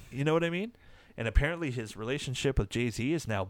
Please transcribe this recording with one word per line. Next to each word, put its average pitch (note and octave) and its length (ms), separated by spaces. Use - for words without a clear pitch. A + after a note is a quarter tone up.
You C3 120
know D#3 100
what E3 100
I E3+ 60
mean? F#3+ 220
And A2+ 120
apparently D3+ 420
his A#2 260
relationship C3 600
with G#2+ 120
Jay-Z A#2+ 440
is E3 140
now G2 220